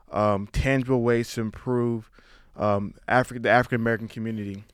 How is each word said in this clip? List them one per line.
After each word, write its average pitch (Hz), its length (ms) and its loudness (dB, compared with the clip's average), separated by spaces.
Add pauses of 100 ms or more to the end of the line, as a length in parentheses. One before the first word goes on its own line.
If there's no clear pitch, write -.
(120)
um, 104 400 2
tangible 131 500 2
ways 120 320 2
to 120 60 -4
improve, 117 680 -2 (460)
um, 101 380 0 (140)
Afri-, 123 340 0
the 104 80 2
African 120 300 4
American 113 280 -2
community, 107 540 -8 (120)